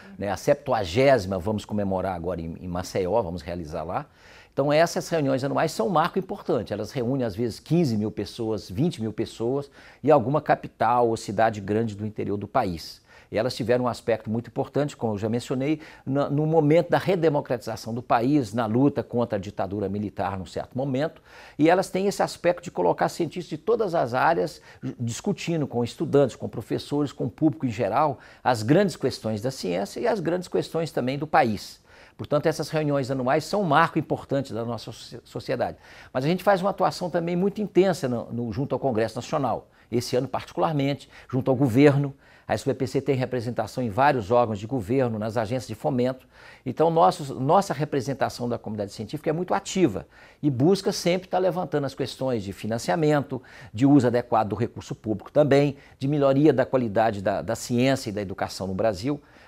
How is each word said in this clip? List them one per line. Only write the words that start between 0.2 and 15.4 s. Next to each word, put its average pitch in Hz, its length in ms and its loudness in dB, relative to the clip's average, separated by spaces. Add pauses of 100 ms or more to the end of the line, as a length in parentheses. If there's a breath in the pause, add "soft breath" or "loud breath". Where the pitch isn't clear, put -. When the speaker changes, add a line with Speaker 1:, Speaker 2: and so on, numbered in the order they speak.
Speaker 2:
a 92 60 -2
septuagésima 113 1000 2
vamos 101 280 -2
comemorar 95 500 -2
agora 85 260 -4
em, 82 200 -8
em 90 80 -12
Maceió, 92 540 -2
vamos 90 200 -8
realizar 85 400 -8
lá. 101 240 -6 (460 loud breath)
Então 143 200 0
essas 165 360 2
reuniões 135 340 0
anuais 139 300 0
são 220 160 -2
um - 20 -2
marco 165 260 2
importante, 175 560 -4
elas 104 200 -6
reúnem 127 340 -2
às 98 80 -4
vezes 113 240 -4
quinze 151 380 2
mil 104 160 -2
pessoas, 110 580 -6
vinte 113 300 -2
mil 110 120 -4
pessoas 120 560 -4 (360 loud breath)
e 147 80 6
alguma 143 280 4
capital 123 680 2
ou 113 80 0
cidade 110 440 0
grande 104 360 -2
do 107 100 -6
interior 104 300 -4
do 101 100 -6
país. 92 580 -4 (240 loud breath)
E - 80 -4
elas 120 200 -2
tiveram 123 300 2
um - 20 0
aspecto 107 420 -2
muito 113 160 -2
importante, 139 500 -2
como 110 180 -2
eu 101 40 -4
já 107 100 -2
mencionei, 135 520 -2 (260 loud breath)